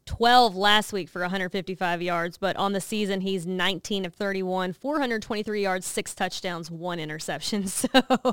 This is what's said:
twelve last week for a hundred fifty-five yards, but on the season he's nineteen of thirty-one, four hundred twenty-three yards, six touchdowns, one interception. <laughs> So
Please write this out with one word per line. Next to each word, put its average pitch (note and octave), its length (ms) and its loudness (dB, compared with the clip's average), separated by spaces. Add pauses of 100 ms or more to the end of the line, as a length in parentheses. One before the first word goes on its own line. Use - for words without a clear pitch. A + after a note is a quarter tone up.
twelve A#3 540 6
last G#3 340 4
week F#3 160 -4
for F3+ 160 -6
a F3+ 60 -2
hundred F#3 240 -2
fifty-five F3 480 -2
yards, E3+ 360 -2
but F#3 200 -2
on G3 160 2
the F#3+ 80 -2
season G3+ 400 -2
he's F#3+ 260 -2
nineteen F#3 560 -2
of F3 100 -8
thirty-one, F#3 600 -2
four D4 260 -4
hundred A#3 220 -2
twenty-three G#3+ 400 -4
yards, F#3+ 240 -2
six - 280 -6
touchdowns, F3 560 -6
one E3+ 300 -6
interception. D#3 680 -4
<laughs> - 0 -
So A3 200 -2 (460)